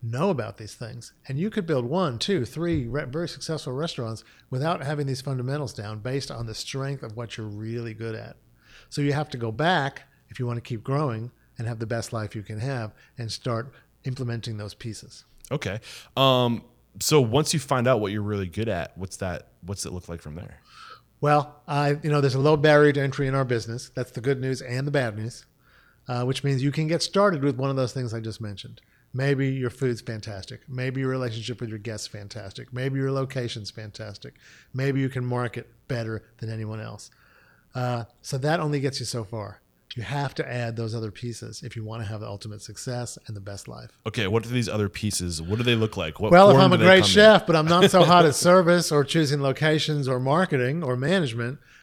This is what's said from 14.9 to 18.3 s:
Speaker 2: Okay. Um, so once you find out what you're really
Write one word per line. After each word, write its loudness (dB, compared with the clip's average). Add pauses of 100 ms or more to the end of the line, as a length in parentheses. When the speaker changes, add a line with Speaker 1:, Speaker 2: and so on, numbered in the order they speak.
Speaker 2:
Okay. -4 (380)
Um, 4 (360)
so 4
once 2
you 0
find 0
out 6
what -2
you're -4
really -4